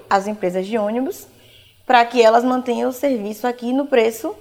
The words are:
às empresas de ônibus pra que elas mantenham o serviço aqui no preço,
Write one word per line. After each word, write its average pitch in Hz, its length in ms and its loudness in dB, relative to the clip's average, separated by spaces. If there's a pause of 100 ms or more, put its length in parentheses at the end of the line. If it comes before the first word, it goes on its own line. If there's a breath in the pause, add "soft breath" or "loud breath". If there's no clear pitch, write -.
às 196 200 0
empresas 190 360 -4
de 220 140 -4
ônibus 233 480 -4 (580 soft breath)
pra 240 200 4
que 233 180 2
elas 226 220 6
mantenham 247 440 -2
o 262 40 -4
serviço 247 560 -4
aqui 240 240 -6
no 277 140 0
preço, 240 540 0